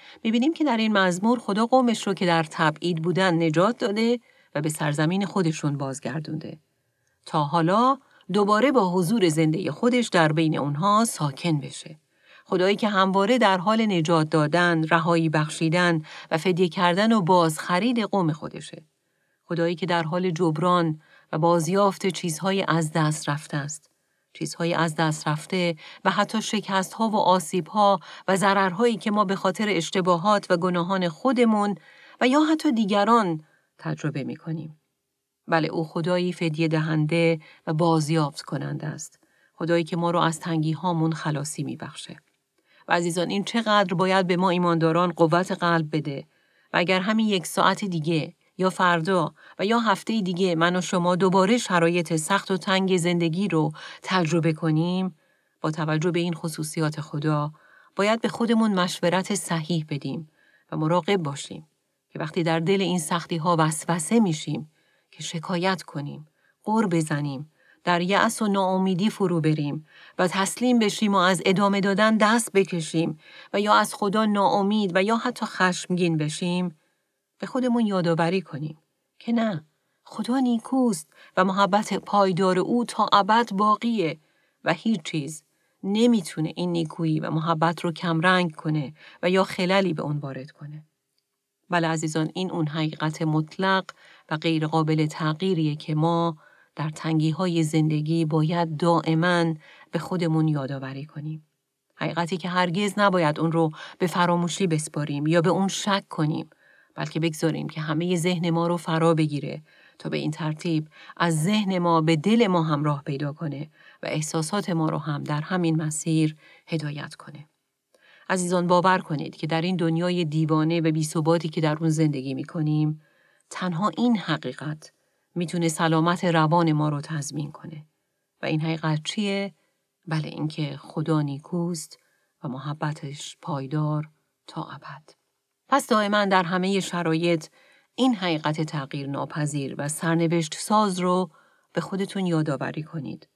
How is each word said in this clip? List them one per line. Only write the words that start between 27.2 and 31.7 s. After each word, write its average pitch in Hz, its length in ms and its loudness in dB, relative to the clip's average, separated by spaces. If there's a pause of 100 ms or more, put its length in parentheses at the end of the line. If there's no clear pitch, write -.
و 190 80 2
ضررهایی 196 600 2
که 220 140 -4
ما 208 140 2
به 190 100 -2
خاطر 190 340 -2
اشتباهات 185 800 2
و 180 80 4
گناهان 180 520 0
خودمون 214 640 2 (460)